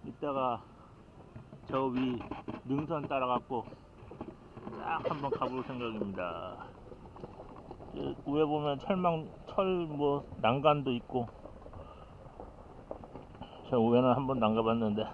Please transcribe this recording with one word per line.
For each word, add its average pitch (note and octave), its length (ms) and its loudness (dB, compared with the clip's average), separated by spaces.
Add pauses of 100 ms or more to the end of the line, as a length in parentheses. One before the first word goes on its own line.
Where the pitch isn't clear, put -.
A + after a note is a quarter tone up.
이따가 C3 580 0 (1040)
저 C3+ 220 2
위 B2+ 300 2 (480)
능선 D3 420 0
따라갖고 B2+ 560 2 (1120)
쫙 - 300 -2
한번 C#3+ 220 0
가볼 B2+ 340 0
생각입니다. G2 1000 -4 (1300)
이 C#3 200 -4 (120)
위에 D3 180 4
보면 D3 360 0
철망, F3 460 2 (200)
철 F#3 400 2
뭐 C#3+ 400 2 (160)
난간도 C3+ 500 6
있고, A#2+ 340 0 (2500)
저 B2 100 6
위에는 A#2+ 340 8
한 C3+ 120 2
번도 B2+ 180 2
안 G#2+ 100 6
가봤는데 A2 480 4 (120)